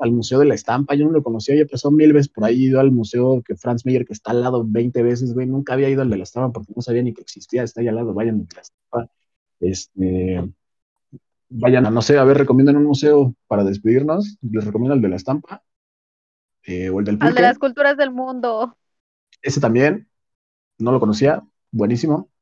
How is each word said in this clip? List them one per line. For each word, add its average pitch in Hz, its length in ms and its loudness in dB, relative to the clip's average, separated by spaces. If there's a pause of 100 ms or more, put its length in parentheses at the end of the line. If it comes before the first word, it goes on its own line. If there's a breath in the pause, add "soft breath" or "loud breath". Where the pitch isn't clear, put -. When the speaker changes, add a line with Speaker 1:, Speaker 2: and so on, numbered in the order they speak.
Speaker 1:
al 120 100 0
Museo 120 280 0
de 147 60 6
la 123 100 2
Estampa, 139 400 -2
yo 147 100 2
no 160 60 2
lo 151 120 2
conocía, 117 320 -2
ya 147 100 4
pasó 143 240 -6
mil 151 220 6
veces 143 160 4
por 107 160 -6
ahí, 113 120 2 (100)
he - 20 2
ido 131 140 2
al 135 100 4
museo 123 540 0
que 107 100 -6
Franz 120 300 -4
Mayer, 127 200 0
que - 60 -16
está 107 200 -10
al 120 100 0
lado 123 260 -2
veinte 120 340 -2
veces, 120 320 -2
güey, 127 140 -4
nunca 139 260 -4
había 135 140 0
ido 135 140 0
al 127 80 0
de 104 80 -2
la 92 60 -8
Estampa 120 360 -6
porque 104 160 -16
no 120 60 -8
sabía 120 220 -2
ni 120 100 -4
que - 80 -18
existía, - 420 -8
está 110 160 -10
ahí 117 80 -2
al 110 80 -2
lado, 113 180 -6
vayan 107 280 -2
al 87 60 -14
de - 80 -20
la - 60 -20
Estampa, - 480 -12 (520)
este, 92 800 -4 (1040)
vayan 127 360 2
a, 107 60 0
no 117 100 0
sé, 143 160 2
a 135 80 4
ver, 139 120 6
recomiendan 139 380 4
un 147 100 2
museo 143 480 2 (140)
para 104 160 0
despedirnos, 131 800 -2
les 107 240 -6
recomiendo 120 300 -2
el 123 60 2
de 101 80 0
la 90 60 -4
Estampa, 139 480 -8 (1000)
eh, 92 240 -8
o 95 100 -2
el 104 60 0
del 104 100 0
Speaker 2:
Al 107 40 -8
de 143 80 0
Speaker 1:
Pulque. 247 160 2
Speaker 2:
las 262 160 4
culturas 285 360 0
del 269 160 -2
mundo. 247 640 -6 (680)
Speaker 1:
Ese - 200 -4
también, 139 480 0 (680)
no 117 120 -2
lo 127 80 2
conocía, 113 440 0 (280)
buenísimo. 120 580 -2 (120)